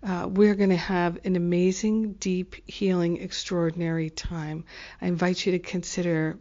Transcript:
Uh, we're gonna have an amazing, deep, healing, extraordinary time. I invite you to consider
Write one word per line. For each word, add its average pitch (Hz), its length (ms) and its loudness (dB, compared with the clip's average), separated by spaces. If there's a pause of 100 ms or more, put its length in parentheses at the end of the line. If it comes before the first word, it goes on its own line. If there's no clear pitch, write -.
Uh, 185 260 -2
we're 202 260 6
gonna 190 200 4
have 175 500 0
an 185 100 2
amazing, 185 760 2
deep, 185 420 -4 (140)
healing, 175 480 0
extraordinary 165 920 -2
time. 160 540 -6 (380)
I 185 60 -2
invite 180 380 0
you 180 80 2
to 175 60 0
consider 170 800 -2